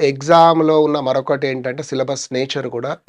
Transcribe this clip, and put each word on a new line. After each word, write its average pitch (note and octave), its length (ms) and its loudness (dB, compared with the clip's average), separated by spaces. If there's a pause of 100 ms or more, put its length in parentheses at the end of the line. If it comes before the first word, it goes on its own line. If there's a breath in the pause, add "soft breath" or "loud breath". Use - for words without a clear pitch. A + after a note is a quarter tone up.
ఎగ్జామ్లో D#3 840 4
ఉన్న D3 180 0
మరొకటి C3+ 460 -2
ఏంటంటే C3 360 -6
సిలబస్ C3+ 500 -6
నేచర్ C3 360 -4
కూడా A#2+ 280 -8 (120)